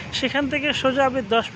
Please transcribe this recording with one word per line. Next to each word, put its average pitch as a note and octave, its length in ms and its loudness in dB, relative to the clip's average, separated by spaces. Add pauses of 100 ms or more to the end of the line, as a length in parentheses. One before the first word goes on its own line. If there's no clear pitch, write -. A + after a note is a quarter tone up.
(140)
সেখান C4+ 360 0
থেকে C#4+ 240 0
সোজা C4 320 2
আপনি C4 240 0
দশ A3+ 160 2 (100)